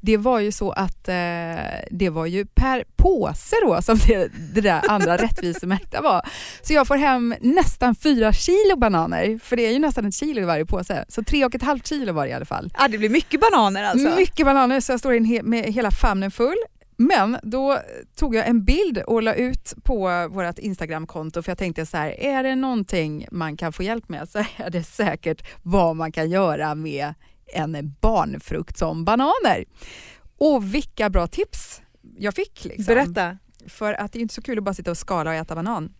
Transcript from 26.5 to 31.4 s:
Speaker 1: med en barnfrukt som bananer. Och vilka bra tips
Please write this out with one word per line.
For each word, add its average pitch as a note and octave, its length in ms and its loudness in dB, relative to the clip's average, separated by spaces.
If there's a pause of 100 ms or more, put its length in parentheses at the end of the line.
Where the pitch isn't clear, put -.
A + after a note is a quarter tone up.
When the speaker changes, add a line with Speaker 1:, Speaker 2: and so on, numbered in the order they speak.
Speaker 1:
med D3+ 400 -6 (400)
en D3+ 460 -6
barnfrukt - 800 -2
som E3 260 -4
bananer. C4 600 2 (760)
Och A#3+ 360 2
vilka - 360 -2
bra F3+ 160 2
tips - 540 -8 (380)